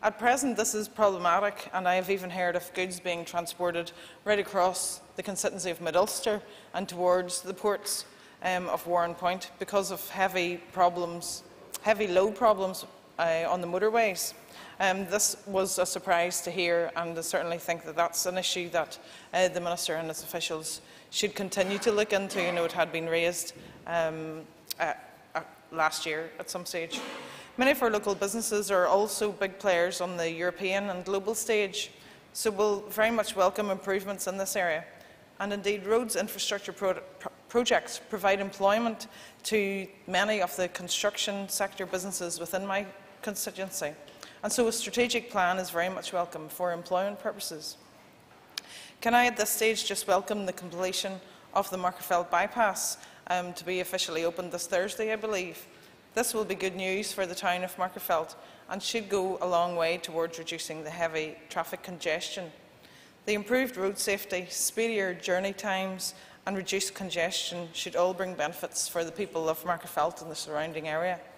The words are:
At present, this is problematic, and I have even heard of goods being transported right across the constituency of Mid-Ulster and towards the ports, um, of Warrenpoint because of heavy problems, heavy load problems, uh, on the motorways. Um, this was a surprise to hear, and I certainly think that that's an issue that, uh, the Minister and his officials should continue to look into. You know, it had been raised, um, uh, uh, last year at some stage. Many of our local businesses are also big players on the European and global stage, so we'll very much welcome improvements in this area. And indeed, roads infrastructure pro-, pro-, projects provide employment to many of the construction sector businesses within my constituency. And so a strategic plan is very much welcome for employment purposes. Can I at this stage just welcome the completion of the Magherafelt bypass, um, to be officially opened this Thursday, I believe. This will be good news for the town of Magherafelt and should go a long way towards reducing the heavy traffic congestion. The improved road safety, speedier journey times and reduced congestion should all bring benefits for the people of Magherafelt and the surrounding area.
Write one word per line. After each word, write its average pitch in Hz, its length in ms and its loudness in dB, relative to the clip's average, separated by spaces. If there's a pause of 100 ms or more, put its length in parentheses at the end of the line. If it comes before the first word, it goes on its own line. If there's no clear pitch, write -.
At 202 160 2
present, 247 380 4
this 214 180 0
is 214 140 -2
problematic, 196 840 2
and 185 160 2
I 180 60 6
have 185 160 2
even 185 180 0
heard 175 260 0
of 175 200 -2
goods 185 260 -2
being 170 240 -2
transported 170 680 -2 (320)
right 208 140 4
across 185 640 2 (160)
the 196 60 -6
constituency 185 480 -2
of 160 100 -4
Mid-Ulster 185 640 2 (320)
and 190 120 -2
towards 180 540 2
the 185 140 -6
ports, - 500 -2 (380)
um, 180 260 0
of - 160 0
Warrenpoint 175 640 0 (100)
because 196 320 0
of 180 200 -6
heavy 180 480 2 (140)
problems, 175 720 2 (380)
heavy 214 260 2
load 190 300 4
problems, 190 480 4 (340)
uh, 165 300 2
on 180 140 2
the 170 40 -2
motorways. 202 680 2 (440)
Um, 190 280 2
this 202 400 2
was 190 320 2
a 185 80 4
surprise 175 560 2
to 175 80 -4
hear, 170 440 2
and 170 240 -2
I 165 40 -4
certainly 170 360 0
think 170 260 -4
that 156 120 -8
that's 170 300 2
an 185 100 0
issue 180 340 -2
that, 160 280 -2 (340)
uh, 180 160 4
the 175 120 0
Minister 175 340 -2
and 160 140 -2
his 156 140 -8
officials 160 600 -6 (280)
should 208 240 0
continue 196 440 0
to 226 120 4
look 208 220 4
into. 196 300 0
You 175 100 2
know, 170 140 2
it 165 60 -2
had 165 200 2
been 165 160 -2
raised, 170 460 0 (320)
um, 160 560 -2 (360)
uh, 165 140 0 (420)
uh, 156 60 -2 (320)
last 156 320 2
year 160 340 -4
at 180 120 -8
some 180 160 -6
stage. 165 340 -6 (580)
Many 254 120 6
of 277 120 2
our 233 80 4
local 208 240 2
businesses 202 560 -2
are 180 160 6
also 208 460 4
big 190 260 -4
players 180 440 2
on 180 160 -4
the 165 120 0
European 185 600 -2
and 180 160 -4
global 196 280 0
stage, 208 560 0 (440)
so - 160 0
we'll 202 300 2 (100)
very 220 200 4
much 220 240 0
welcome 196 360 4
improvements 190 560 -2
in 185 100 -4
this 196 200 -2
area. 170 280 0 (560)
And 202 140 -2
indeed, 202 320 -2
roads 226 300 2
infrastructure 196 580 -2
pro-, 185 260 0 (180)
pro-, - 140 -10 (160)
projects 226 500 2 (120)
provide 196 300 4
employment 208 640 2 (380)
to 196 420 2 (200)
many 196 360 2
of 175 140 -2
the 180 120 0
construction 196 800 -2
sector 196 380 -2
businesses 180 520 -4
within 185 280 -4
my 196 180 0 (380)
constituency. 185 680 -6 (500)
And 214 100 -2
so 240 160 4
a 226 40 2
strategic 233 580 0
plan 185 260 4
is 185 140 -4
very 170 180 0
much - 240 -6
welcome 170 380 -4
for 180 240 -2
employment 185 460 0
purposes. - 580 -6 (1200)
Can 233 140 4
I 240 100 10
at 240 140 4
this 214 100 2
stage 220 380 2
just - 200 -2
welcome 196 380 2
the 185 80 -2
completion 185 640 -4 (400)
of 196 160 2
the 185 80 -4
Magherafelt 180 520 0
bypass, 196 680 2 (300)
um, 180 260 0
to 165 100 -12
be 180 160 0
officially 170 460 -2
opened 170 260 -2
this 175 140 -4
Thursday, 208 440 0
I 220 60 2
believe. 202 500 -4 (480)
This 240 180 2
will 214 140 0
be 190 80 -2
good 185 220 -2
news 190 360 -2
for 190 140 0
the 175 80 -6
town 180 280 0
of 180 140 -6
Magherafelt 180 600 0 (340)
and 196 120 -6
should 208 280 -2
go 190 320 2
a 175 40 0
long 175 300 4
way 170 220 2
towards 165 400 -4
reducing 160 440 -8
the 151 60 -8
heavy 160 480 -2 (140)
traffic 175 320 -4
congestion. 175 680 -4 (760)
The 214 80 2
improved 247 420 0
road 196 220 -2
safety, 190 500 -2
speedier 220 640 0
journey 185 400 0
times 190 600 -4 (320)
and 196 100 -2
reduced 190 380 -2
congestion 175 800 -2
should 175 220 -4
all 180 180 4
bring 185 180 -4
benefits 160 560 -4
for 170 160 -2
the 160 80 -6
people 165 340 -4
of 160 180 0
Magherafelt 170 580 -2
and 160 80 -10
the 151 40 -8
surrounding 156 540 -4
area. 170 320 -2 (180)